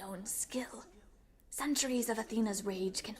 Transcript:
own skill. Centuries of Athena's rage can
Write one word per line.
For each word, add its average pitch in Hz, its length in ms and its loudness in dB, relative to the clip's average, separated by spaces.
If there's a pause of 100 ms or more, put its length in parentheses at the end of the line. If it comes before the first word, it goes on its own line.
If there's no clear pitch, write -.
own 196 220 -6
skill. - 580 -4 (680)
Centuries 269 580 2
of 226 100 2
Athena's 220 460 2
rage 190 380 0
can 214 180 -8